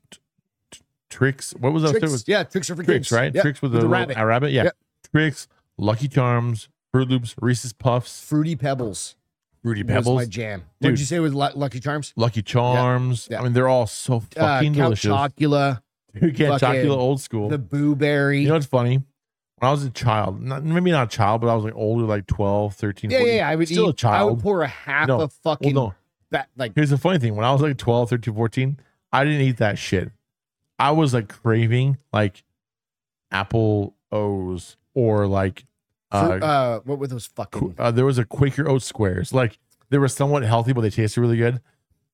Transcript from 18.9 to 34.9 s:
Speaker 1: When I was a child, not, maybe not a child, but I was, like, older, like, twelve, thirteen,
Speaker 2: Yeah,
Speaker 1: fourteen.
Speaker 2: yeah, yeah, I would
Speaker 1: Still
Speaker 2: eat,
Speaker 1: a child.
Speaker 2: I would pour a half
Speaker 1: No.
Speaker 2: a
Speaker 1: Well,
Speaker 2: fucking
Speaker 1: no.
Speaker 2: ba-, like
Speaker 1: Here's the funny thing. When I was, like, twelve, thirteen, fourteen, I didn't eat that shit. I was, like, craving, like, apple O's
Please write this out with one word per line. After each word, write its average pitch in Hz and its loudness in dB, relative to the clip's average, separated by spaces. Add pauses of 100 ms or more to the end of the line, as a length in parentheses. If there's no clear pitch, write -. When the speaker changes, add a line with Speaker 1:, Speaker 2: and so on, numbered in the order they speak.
Speaker 1:
When - -6
I - 4
was 143 -2
a 131 -6
child, 107 -2
not, 135 -6
maybe 175 2
not 131 2
a - -14
child, 110 2
but 117 0
I 117 2
was, 107 -2
like, 110 -8
older, 110 0
like, 104 -2
twelve, 101 -2
thirteen, 107 -6
Speaker 2:
Yeah, 262 2
Speaker 1:
fourteen. 240 2
Speaker 2:
yeah, 208 2
yeah, 143 0
I 156 0
would 165 0
Speaker 1:
Still 175 2
Speaker 2:
eat, - 2
Speaker 1:
a - -4
child. 104 2
Speaker 2:
I - 4 (100)
would 117 -2
pour 185 0
a 139 0
half 143 -2
Speaker 1:
No. 135 2
Speaker 2:
a - 2
Speaker 1:
Well, 147 0 (160)
Speaker 2:
fucking 143 0
Speaker 1:
no. 120 0 (380)
Speaker 2:
ba-, 139 -4 (100)
like 120 -6
Speaker 1:
Here's 151 2
the 143 2
funny 175 0
thing. 113 -2
When 107 0
I 131 4
was, 135 2
like, 139 0
twelve, 120 0
thirteen, 117 -2
fourteen, 127 -2 (340)
I 131 4
didn't 151 2
eat 131 0
that 107 0
shit. - -2 (640)
I 135 2
was, 156 2
like, 117 -2
craving, 117 0 (140)
like, 107 -2 (880)
apple 104 -2 (160)
O's 98 -6 (160)